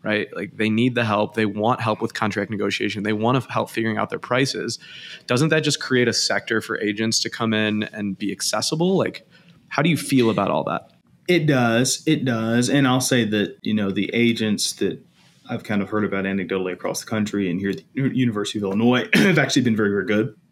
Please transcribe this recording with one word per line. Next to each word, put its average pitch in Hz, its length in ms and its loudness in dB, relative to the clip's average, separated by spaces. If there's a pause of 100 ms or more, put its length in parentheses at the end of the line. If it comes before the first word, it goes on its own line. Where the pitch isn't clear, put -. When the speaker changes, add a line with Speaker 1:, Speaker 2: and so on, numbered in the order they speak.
Speaker 1:
right? 107 320 -2
Like, - 220 -10
they 107 140 0
need 120 240 2
the 117 100 0
help. 107 300 0
They 110 100 2
want 104 340 -2
help 113 220 -2
with 113 140 -6
contract 104 340 -2
negotiation. 101 540 -4
They 107 100 0
want 120 320 0
help - 240 -4
figuring 110 300 -2
out 107 100 -2
their - 80 -6
prices. 123 640 -2 (480)
Doesn't 135 220 2
that 156 100 4
just 151 200 0
create 123 280 2
a 107 60 2
sector 107 480 0
for - 200 -6
agents 110 380 0
to 113 100 -4
come 110 240 -2
in 107 300 0
and 101 340 -6
be 98 140 -4
accessible? 160 680 -2
Like, - 300 -2 (400)
how - 160 0
do 170 80 4
you 143 60 2
feel 120 340 2
about 98 180 0
all 76 140 0
that? - 300 -6 (340)
Speaker 2:
It 170 180 2
does. 123 600 2
It 151 180 2
does. 117 460 0
And 135 180 4
I'll 127 140 2
say 120 240 2
that, 104 360 0
you 107 120 -2
know, 101 180 0
the 101 220 -2
agents 117 600 2
that - 300 -4 (440)
I've - 160 -6
kind 104 160 -2
of 98 80 -4
heard 107 160 0
about 95 180 -2
anecdotally 95 480 -2
across - 300 -6
the - 40 -14
country 104 460 -2
and 90 80 -2
here 98 120 -2
at 87 60 -4
the - 80 -16 (100)
U-, 135 160 0
University 113 480 0
of 101 40 -2
Illinois 113 460 2
<clears throat> - 40 0
have 190 240 6
actually 135 260 2
been 113 120 2
very, 104 140 2
very 101 160 0
good. 107 300 0 (160)